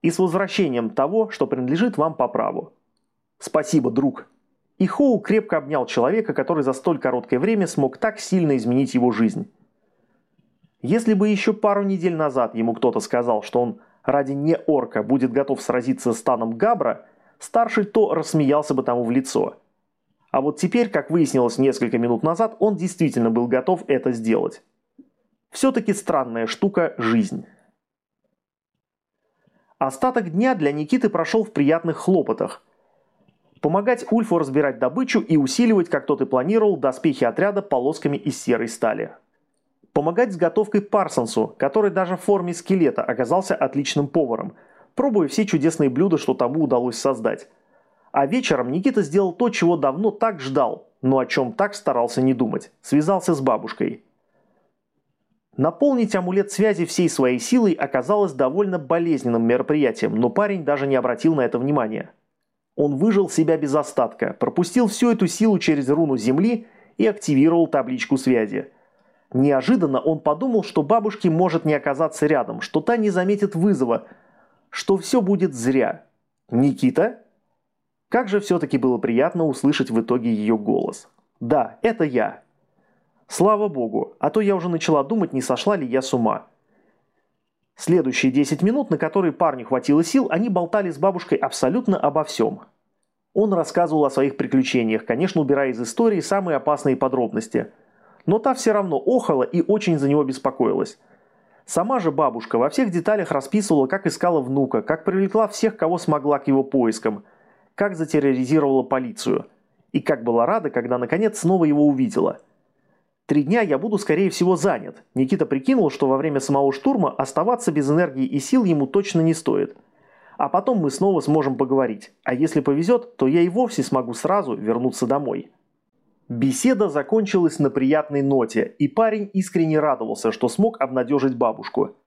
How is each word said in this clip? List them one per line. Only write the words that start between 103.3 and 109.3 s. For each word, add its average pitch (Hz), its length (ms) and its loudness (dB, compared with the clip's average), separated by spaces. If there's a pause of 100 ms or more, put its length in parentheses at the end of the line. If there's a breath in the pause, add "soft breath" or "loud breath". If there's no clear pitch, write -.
расписывала, 151 560 0
как 190 200 -2
искала 170 320 0
внука, 131 440 0
как 156 200 -4
привлекла 196 440 0
всех, 220 280 -2
кого 170 220 0
смогла 147 420 0
к 139 80 -6
его 135 160 4
поискам – 113 600 -2 (500 soft breath)
как 196 200 -2
затерроризировала 139 880 2
полицию. 127 640 -4 (460)